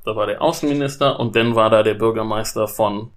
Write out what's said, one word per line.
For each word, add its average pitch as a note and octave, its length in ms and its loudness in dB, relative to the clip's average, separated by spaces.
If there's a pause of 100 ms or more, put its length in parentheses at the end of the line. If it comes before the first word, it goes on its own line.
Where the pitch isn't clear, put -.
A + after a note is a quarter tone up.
da G#2+ 100 -4
war G#2 120 -2
der G2+ 140 -4
Außenminister C#3+ 760 -2
und A#2 160 -2
dann A#2 220 2
war A2 120 6
da A2 140 6
der G#2+ 120 2
Bürgermeister A2 720 -2
von G#2 480 -2